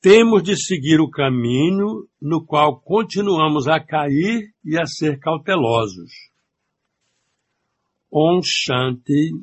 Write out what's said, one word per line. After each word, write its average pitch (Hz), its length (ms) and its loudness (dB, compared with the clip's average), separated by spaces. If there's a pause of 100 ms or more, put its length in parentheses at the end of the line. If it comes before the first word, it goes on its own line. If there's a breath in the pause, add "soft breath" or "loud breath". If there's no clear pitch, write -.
Temos 214 420 6
de 190 140 -2
seguir 156 440 0
o 156 80 2
caminho 147 960 -2 (140)
no 156 240 -4
qual 151 360 0
continuamos 165 880 -2
a 156 140 2
cair 156 840 -4
e 156 160 -4
a 165 60 -2
ser 147 340 -4
cautelosos. 117 960 -4 (2000)
Om 165 300 2
Shanti. 131 880 -2 (120)